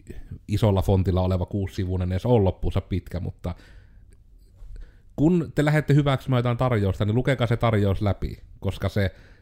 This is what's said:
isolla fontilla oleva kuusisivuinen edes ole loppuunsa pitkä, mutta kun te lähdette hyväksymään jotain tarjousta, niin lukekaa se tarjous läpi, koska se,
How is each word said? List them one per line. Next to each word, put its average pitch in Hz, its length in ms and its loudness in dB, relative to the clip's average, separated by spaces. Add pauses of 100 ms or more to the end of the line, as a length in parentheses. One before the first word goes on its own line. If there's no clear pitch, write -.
(480)
isolla 101 340 2
fontilla 92 400 2
oleva 92 240 0
kuusisivuinen 92 640 -4
edes 95 140 -4
ole 120 180 4
loppuunsa 92 380 0
pitkä, - 380 -6
mutta 90 360 -8 (1600)
kun 156 400 2
te 147 100 2
lähdette 151 280 2
hyväksymään 139 460 2
jotain 120 180 0
tarjousta, 107 480 0
niin 107 100 0
lukekaa 123 320 0
se 117 100 0
tarjous 101 440 2
läpi, - 420 -4 (160)
koska 95 300 -4
se, 98 260 -2 (260)